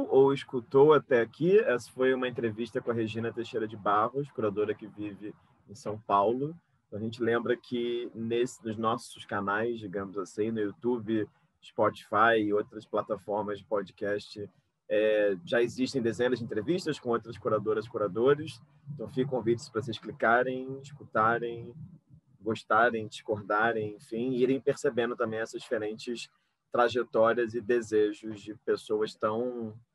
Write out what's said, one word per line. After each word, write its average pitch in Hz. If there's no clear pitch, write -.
ou 135
escutou 139
até 135
aqui, 160
essa 123
foi 131
uma 127
entrevista 117
com 120
a -
Regina 113
Teixeira 113
de 110
Barros, 107
curadora 107
que 107
vive 101
em 101
São 107
Paulo. 117
Então, 104
a -
gente 113
lembra 117
que 120
nesse, 117
nos 110
nossos 113
canais, 107
digamos 98
assim, 104
no 113
YouTube, 107
Spotify 110
e 104
outras 104
plataformas 104
de 92
podcast, 101
é, 107
já 117
existem 123
dezenas 123
de 113
entrevistas 143
com 123
outras 113
curadoras 107
e -
curadores. 120
Então, 107
fica 127
o -
convite 117
pra 110
vocês 110
clicarem, 127
escutarem, 117
gostarem, 110
discordarem, 107
enfim, 117
e 123
irem 131
percebendo 120
também 110
essas 113
diferentes 110
trajetórias 117
e 120
desejos 107
de 104
pessoas 107
tão 113